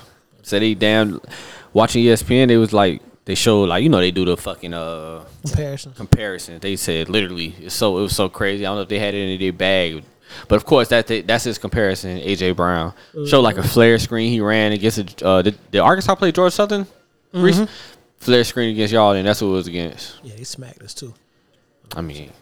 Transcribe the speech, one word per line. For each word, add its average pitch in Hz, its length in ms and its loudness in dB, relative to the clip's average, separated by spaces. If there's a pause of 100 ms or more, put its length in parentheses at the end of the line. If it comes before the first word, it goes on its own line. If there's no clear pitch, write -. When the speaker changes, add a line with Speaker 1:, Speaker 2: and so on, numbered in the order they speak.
(440)
Speaker 1:
Said 104 200 0
he 110 120 2
damn, 107 460 2 (500)
watching 117 320 2
E 120 80 6
S 110 100 4
P 123 180 0
N, 127 100 6
they 117 80 6
was 110 160 2
like, 95 280 2 (220)
they 95 120 -6
showed, 101 340 2
like, 90 140 0
you 160 60 4
know, 110 100 4
they 90 120 2
do 92 140 0
the 87 100 0
fucking, 87 380 -10
uh, 80 500 -10 (220)
Speaker 2:
Comparison. 139 480 -8
Speaker 1:
comparison. 95 680 -4
They 98 160 -6
said 82 320 -4
literally, 90 540 -4
it's 87 140 -14
so, 101 240 0
it - 20 0
was 98 140 -4
so 98 120 0
crazy. 101 380 -4
I 95 40 -4
don't 104 80 -4
know 101 40 -4
if 95 80 -10
they 104 100 -4
had 101 140 -4
it 98 160 -6
in 92 100 -6
their 92 140 -4
bag. 90 500 -2 (460)
But 101 80 4
of - 80 -2
course, 123 240 2
that, 117 180 2 (180)
that's 113 200 0
his 117 120 -6
comparison, 95 600 -4
A 92 180 -4
J 92 160 0
Brown. 87 400 -2 (220)
Speaker 2:
Mm-hmm. 151 140 -10
Speaker 1:
Showed, 143 140 4
like, 107 160 2
a 92 60 -4
flare 117 340 6
screen 113 320 -2
he 117 120 -2
ran 107 320 0
against, 104 480 -4
a, - 40 -2
uh, 92 160 4
did, 101 160 0 (140)
did 98 80 0
Arkansas 185 360 2
play 180 180 0
Georgia 180 180 2
Southern? 208 320 -2
Speaker 2:
Mm-hmm. - 580 -10
Speaker 1:
Reese? 180 200 4 (560)
Flare 123 260 2
screen 113 280 -4
against 107 220 -2
y'all, 104 200 6
and 95 120 0
that's 104 140 0
who 101 120 -2
it - 20 0
was 90 140 -2
against. 85 560 -10
Speaker 2:
Yeah, 110 120 -20
they 117 80 -20
smacked - 400 -18
us 107 100 -18
too. 120 200 -18 (840)
Speaker 1:
I 82 60 -10
mean, 73 300 -14 (100)